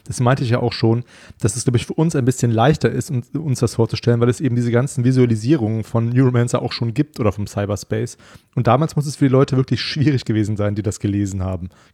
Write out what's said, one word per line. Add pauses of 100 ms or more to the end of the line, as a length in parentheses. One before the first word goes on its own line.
das
meinte
ich
ja
auch
schon, (360)
dass
es,
glaub
ich,
für
uns
ein
bisschen
leichter
ist,
uns,
uns
das
vorzustellen,
weil
es
eben
diese
ganzen
Visualisierungen
von
Neuromancer
auch
schon
gibt
oder
vom
Cyberspace. (380)
Und
damals
muss
es
für
die
Leute
wirklich
schwierig
gewesen
sein,
die
das
gelesen
haben. (260)